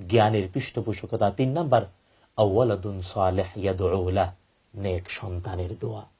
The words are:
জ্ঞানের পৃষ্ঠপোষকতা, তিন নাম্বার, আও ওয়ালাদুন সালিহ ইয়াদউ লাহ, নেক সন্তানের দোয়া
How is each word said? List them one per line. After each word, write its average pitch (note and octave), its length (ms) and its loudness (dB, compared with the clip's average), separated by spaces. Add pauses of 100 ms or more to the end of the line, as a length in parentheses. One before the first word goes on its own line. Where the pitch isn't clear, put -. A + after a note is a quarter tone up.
জ্ঞানের G#2+ 460 4
পৃষ্ঠপোষকতা, G#2+ 800 -2
তিন C3 200 0
নাম্বার, C#3 300 2 (560)
আও G2+ 180 4
ওয়ালাদুন G2+ 460 0
সালিহ F#2 440 0 (100)
ইয়াদউ F#2 540 0
লাহ, F#2 240 0 (420)
নেক F#2 340 -4
সন্তানের F2+ 720 -8
দোয়া A2 260 -8 (140)